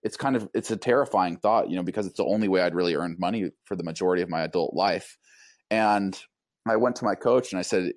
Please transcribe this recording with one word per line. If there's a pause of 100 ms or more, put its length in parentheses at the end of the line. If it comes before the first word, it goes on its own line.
it's
kind
of,
it's
a
terrifying
thought,
you
know,
because
it's
the
only
way
I'd
really
earned
money (120)
for
the
majority
of
my
adult
life. (520)
And (480)
I
went
to
my
coach
and
I
said,